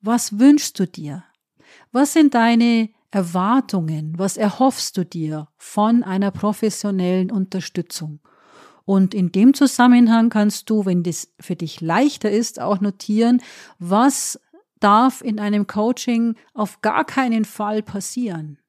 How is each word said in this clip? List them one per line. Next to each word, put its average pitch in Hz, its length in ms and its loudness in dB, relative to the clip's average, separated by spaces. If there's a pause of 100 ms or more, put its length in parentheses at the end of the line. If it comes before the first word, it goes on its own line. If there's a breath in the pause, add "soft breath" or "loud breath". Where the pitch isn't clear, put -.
Was 214 380 -2
wünschst 294 400 4
du 190 80 0
dir? 151 380 -12 (680 soft breath)
Was 285 200 0
sind 302 220 4
deine 233 560 2 (200)
Erwartungen? 175 1080 -2
Was 190 180 -2
erhoffst 240 600 0
du 185 80 -2
dir 156 520 -8
von 226 460 0
einer 196 280 -2
professionellen 190 1000 -2
Unterstützung? 175 920 -8 (640 soft breath)
Und 190 300 2
in 180 180 -2
dem 233 200 6
Zusammenhang 240 800 4
kannst 208 400 -2
du, 214 160 0
wenn 180 160 0
das - 380 -8
für 180 160 -8
dich - 240 -10
leichter 208 500 0
ist, 220 300 -2
auch 185 200 -2
notieren, 220 600 0 (360 loud breath)
was 208 600 0 (400)
darf 220 400 4
in 214 200 -6
einem 208 260 -2
Coaching 233 720 -2 (180 soft breath)
auf 208 260 -8
gar 214 240 -2
keinen 233 400 -2
Fall 214 380 -6
passieren? 185 760 -10 (100)